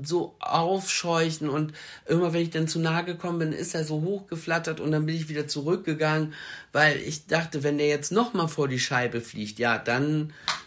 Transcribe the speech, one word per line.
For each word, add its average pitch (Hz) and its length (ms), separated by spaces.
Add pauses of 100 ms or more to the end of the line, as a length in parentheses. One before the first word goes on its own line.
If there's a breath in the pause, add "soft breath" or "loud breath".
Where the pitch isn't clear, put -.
so 160 360
aufscheuchen. 165 1080
Und 151 240 (340 loud breath)
immer, 170 260
wenn 170 100
ich 170 80
dann 160 160
zu 160 140
nahe 165 240
gekommen 170 340
bin, 160 140
ist - 220
er 160 100
so 151 180
hochgeflattert. 170 800
Und 147 120
dann 156 140
bin 160 80
ich 160 140
wieder 147 180
zurückgegangen, 156 840 (400 loud breath)
weil 147 260
ich - 280
dachte, 160 360
wenn 147 160
der 147 100
jetzt 147 240
noch 233 220
mal 165 140
vor 151 180
die 127 140
Scheibe 123 400
fliegt, 107 380
ja, 117 200
dann, 151 540 (340 loud breath)